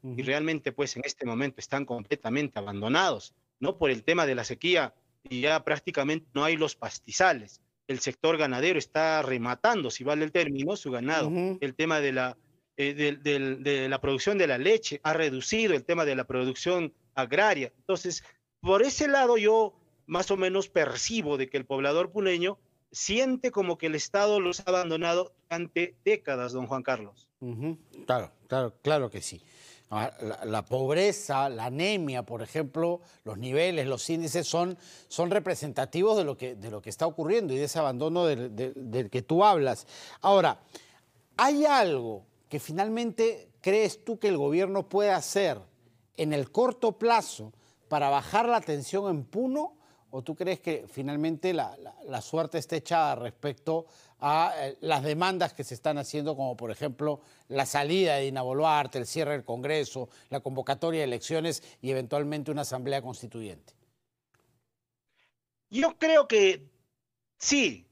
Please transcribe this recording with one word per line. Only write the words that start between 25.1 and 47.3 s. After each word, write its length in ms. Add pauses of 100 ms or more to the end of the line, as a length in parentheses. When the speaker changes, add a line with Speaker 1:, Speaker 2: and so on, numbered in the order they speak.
Speaker 1:
durante 600
décadas, 480
don 160
Juan 160
Carlos. 460 (100)
Speaker 2:
Ujú. 380 (280)
Claro, 280 (160)
claro, 320
claro 280
que 120
sí. 200 (540)
Ah, 160 (100)
la, 240
la 200
pobreza, 840
la 160
anemia, 580
por 180
ejemplo, 600 (240)
los 120
niveles, 480
los 240
índices 380
son, 280 (320)
son 220
representativos 880
de 60
lo 120
que, 200
de 160
lo 100
que 80
está 160
ocurriendo 480
y 40
de 80
ese 120
abandono 480
del, 300
del, 200
del 360
que 100
tú 220
hablas. 420 (360)
Ahora, 400 (760)
¿hay 280
algo 600 (240)
que 100
finalmente 920 (120)
crees 420
tú 140
que 120
el 80
gobierno 520
puede 220
hacer 480 (580)
en 160
el 160
corto 480
plazo 560 (340)